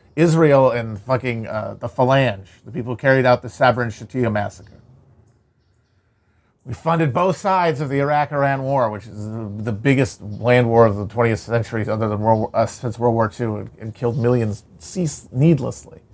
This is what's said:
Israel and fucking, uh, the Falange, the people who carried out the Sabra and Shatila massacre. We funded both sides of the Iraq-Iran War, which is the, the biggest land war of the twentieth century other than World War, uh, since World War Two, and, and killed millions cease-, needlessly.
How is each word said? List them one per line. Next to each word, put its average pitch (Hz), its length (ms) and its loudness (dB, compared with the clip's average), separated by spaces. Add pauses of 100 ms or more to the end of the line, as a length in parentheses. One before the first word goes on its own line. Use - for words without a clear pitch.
(160)
Israel 151 540 4
and 113 280 -4
fucking, 120 480 -4
uh, 107 320 -8
the 123 100 -10
Falange, 123 580 0 (180)
the 113 80 -18
people 123 200 -8
who 113 40 -6
carried 131 300 2
out 123 160 4
the 120 60 -14
Sabra 123 360 0
and 110 80 -6
Shatila 117 400 -4
massacre. - 480 -8 (1800)
We 127 80 -12
funded 160 400 0
both 180 240 0
sides 175 460 0
of 135 80 -6
the 139 80 0
Iraq-Iran 143 640 0
War, 131 260 0
which 104 180 -8
is 107 240 -10
the, 110 280 -8
the 110 140 -4
biggest 127 500 0
land 113 440 2
war 113 200 6
of 101 100 0
the 101 100 -6
twentieth 110 340 0
century 110 460 -4
other 107 220 -4
than 104 120 -4
World 110 180 4
War, 107 160 -4
uh, 113 100 2
since 113 340 -8
World 117 160 2
War 113 140 0
Two, 110 280 -4
and, 107 220 -10
and 110 160 -12
killed 120 220 -4
millions 117 480 0 (140)
cease-, - 520 -8
needlessly. 127 680 0 (140)